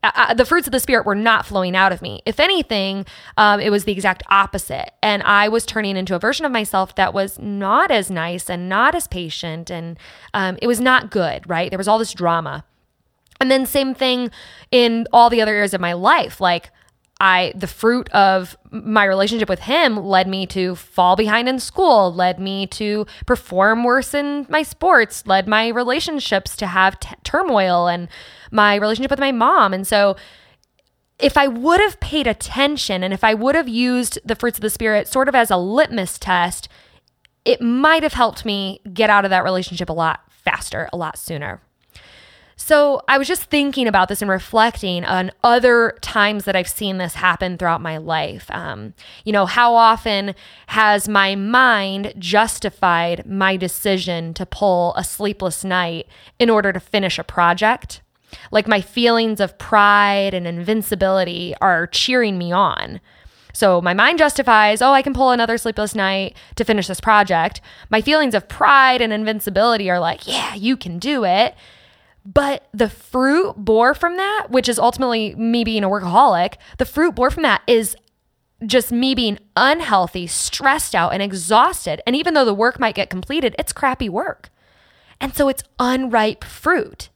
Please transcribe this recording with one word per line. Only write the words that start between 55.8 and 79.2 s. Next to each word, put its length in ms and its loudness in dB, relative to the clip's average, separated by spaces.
in 120 4
order 220 4
to 60 -4
finish 400 -2
a 60 -8
project? 760 0
Like, 160 2
my 120 4
feelings 600 0
of 180 -4
pride 760 4
and 140 -6
invincibility 1120 -2
are 280 2
cheering 500 0
me 140 -4
on. 480 -2
So 280 4
my 140 0
mind 240 4
justifies, 640 4
"Oh, 120 6
I 100 4
can 120 -4
pull 180 2
another 260 0
sleepless 380 -4
night 400 -2
to 100 -2
finish 220 0
this 140 -8
project." 600 2
My 100 2
feelings 360 2
of 120 -2
pride 520 4
and 120 0
invincibility 800 -2
are 100 0
like, 280 -4
"Yeah, 260 -6
you 220 -2
can 240 -10
do 240 -2
it." 320 2
But 480 -2
the 160 0
fruit 680 -2
bore 380 2
from 220 -2
that, 320 -4
which 200 0
is 100 -2
ultimately 560 0
me 300 0
being 180 -2
a 60 0
workaholic, 680 2
the 60 0
fruit 320 0
bore 160 0
from 100 -6
that 240 2
is 300 2
just 280 0
me 240 0
being 240 -2